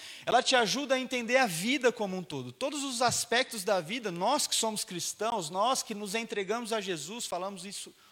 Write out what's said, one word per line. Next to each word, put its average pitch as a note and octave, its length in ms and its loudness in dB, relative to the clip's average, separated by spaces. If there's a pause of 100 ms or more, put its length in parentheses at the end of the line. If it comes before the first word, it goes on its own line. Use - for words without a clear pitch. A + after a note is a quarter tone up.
(280)
ela A#3 160 6
te C4 120 4
ajuda A#3+ 380 4
a C4 60 4
entender B3 380 2
a C4 100 6
vida A#3 440 2
como G3 240 -2
um F#3 60 -2
todo. C3 300 -6
Todos C#4 320 -4
os B3+ 180 -2
aspectos A#3 640 2
da F#3+ 180 2
vida, G#3 300 -6
nós G3+ 340 2
que - 80 -2
somos A3 300 0
cristãos, F#3+ 680 -4
nós A3 320 2
que A3 140 -8
nos G#3 180 -6
entregamos A3 580 -4
a A3+ 80 0
Jesus, F#3 460 -6
falamos F#3 400 -6
isso F#3+ 260 -12 (200)